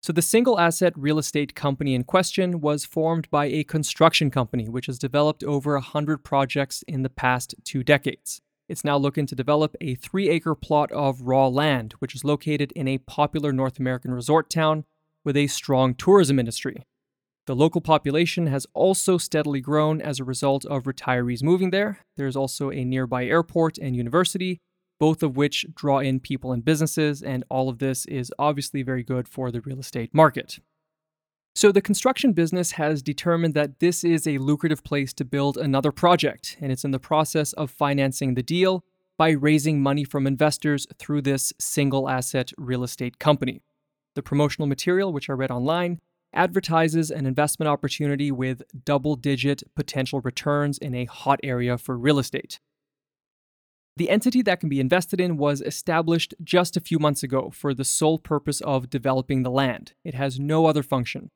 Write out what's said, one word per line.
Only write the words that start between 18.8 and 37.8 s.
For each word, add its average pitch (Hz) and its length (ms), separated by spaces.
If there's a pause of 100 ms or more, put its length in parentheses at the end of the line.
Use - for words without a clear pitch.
steadily 151 440
grown 151 380
as 139 200
a 135 40
result 135 420
of 135 180
retirees 123 600
moving 180 280
there. 196 340 (120)
There's 135 180
also 135 360
a 127 140
nearby 127 400
airport 165 520
and 131 180
university, 175 640 (400)
both 156 220
of 135 160
which 147 280 (100)
draw 139 240
in 131 200
people 131 320
and 117 140
businesses, 151 560
and 127 280
all 131 200
of 117 100
this 135 260
is 127 340
obviously 143 440
very 127 200
good 127 240
for 127 240
the 117 100
real 135 180
estate 120 340
market. 147 460 (960)
So 208 160
the 196 100
construction 254 520
business 170 380
has 151 300
determined 165 520
that 147 260
this 170 240
is 165 220
a 147 140
lucrative 147 440
place 143 300
to - 120
build 139 320
another 135 340
project, - 680
and 139 120
it's 127 120
in 139 80
the 131 80
process 151 540
of 147 160
financing 139 640